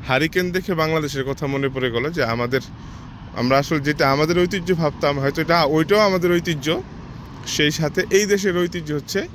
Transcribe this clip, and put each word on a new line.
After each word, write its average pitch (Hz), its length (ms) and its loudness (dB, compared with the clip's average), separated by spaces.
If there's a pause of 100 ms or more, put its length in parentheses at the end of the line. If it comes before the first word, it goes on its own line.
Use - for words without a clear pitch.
হারিকেন 160 440 2
দেখে 185 220 -2
বাংলাদেশের 156 500 0
কথা 139 240 -4
মনে 139 220 0
পড়ে 127 220 -2
গেল, 120 180 0
যে 170 140 -2
আমাদের, 120 380 0 (720)
আমরা 127 220 4
আসলে 147 220 0
যেটা 147 320 2
আমাদের 156 280 2
ঐতিহ্য 180 360 0
ভাবতাম, 147 440 0
হয়তো 143 220 0
এটা, 165 220 4
ওইটাও 156 360 4
আমাদের 185 320 4
ঐতিহ্য, 170 500 0 (640)
সেই 147 240 2
সাথে 151 380 0
এই 202 160 4
দেশের 190 320 2
ঐতিহ্য 170 360 -2
হচ্ছে 190 420 -4